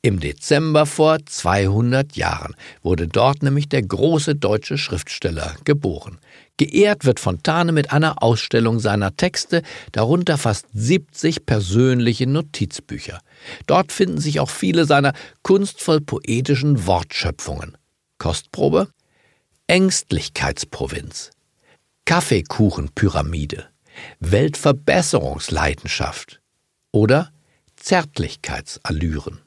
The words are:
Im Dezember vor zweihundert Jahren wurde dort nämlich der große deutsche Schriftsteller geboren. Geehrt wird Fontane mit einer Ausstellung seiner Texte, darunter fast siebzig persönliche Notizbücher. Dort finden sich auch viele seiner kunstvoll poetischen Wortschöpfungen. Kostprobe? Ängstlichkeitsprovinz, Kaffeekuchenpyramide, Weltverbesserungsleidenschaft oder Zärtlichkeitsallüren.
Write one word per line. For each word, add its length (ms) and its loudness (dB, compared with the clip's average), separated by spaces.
Im 200 0
Dezember 640 2
vor 400 2
zweihundert 880 0
Jahren 380 -4
wurde 260 0
dort 340 2
nämlich 260 0
der 140 0
große 540 2
deutsche 420 -2
Schriftsteller 760 -6
geboren. 540 -2
Geehrt 480 2
wird 160 4
Fontane 520 0
mit 200 0
einer 300 0
Ausstellung 580 2
seiner 360 0
Texte, 460 -2
darunter 460 2
fast 340 -2
siebzig 720 -2
persönliche 840 2
Notizbücher. 960 -6
Dort 260 2
finden 260 0
sich 220 -2
auch 100 -2
viele 360 0
seiner 260 4
kunstvoll 580 2
poetischen 840 0
Wortschöpfungen. 880 -4
Kostprobe? 720 0
Ängstlichkeitsprovinz, 1600 -4
Kaffeekuchenpyramide, 1600 -2
Weltverbesserungsleidenschaft 2250 0
oder 380 4
Zärtlichkeitsallüren. 1700 -4